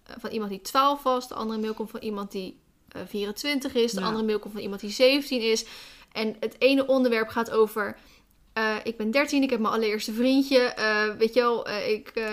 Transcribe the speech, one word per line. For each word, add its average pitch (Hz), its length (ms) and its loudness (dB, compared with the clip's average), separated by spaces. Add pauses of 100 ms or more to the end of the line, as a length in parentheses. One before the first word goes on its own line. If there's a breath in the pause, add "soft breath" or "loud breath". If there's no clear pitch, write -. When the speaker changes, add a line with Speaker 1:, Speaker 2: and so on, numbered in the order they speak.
Speaker 1:
eh, - 120 -18
van 214 120 -10
iemand 214 200 -6
die 190 120 -8
twaalf 277 400 2
was. 254 260 0
De - 60 -12
andere 220 260 -6
mail 220 140 -4
kwam 220 140 -8
van 220 120 -14
iemand 202 320 -8
die, 190 280 -10 (280)
eh, 196 180 -14
vierentwintig 247 680 -4
is. 233 180 2
De 190 80 -6
Speaker 2:
Ja. 196 60 -2
Speaker 1:
andere 220 180 -2
mail 214 140 0
kwam 208 140 -14
van 214 80 -10
iemand 202 200 -8
die 208 100 -10
zeventien 262 500 4
is. 220 240 2 (480 loud breath)
En 214 280 -4
het 226 180 -6
ene 269 280 4
onderwerp 247 420 2
gaat 226 220 -4
over, 214 460 0 (560 soft breath)
eh, 220 220 0 (100)
ik 226 120 -6
ben 214 140 -2
dertien, 285 320 2
ik 269 80 2
heb 233 100 0
mijn 214 140 0
allereerste 214 380 -2
vriendje. 262 460 4
Eh, 214 460 2 (140)
weet 226 160 2
je 247 60 4
wel, 240 260 2
eh, 208 240 -2
ik, 214 180 -4
eh, 226 240 -6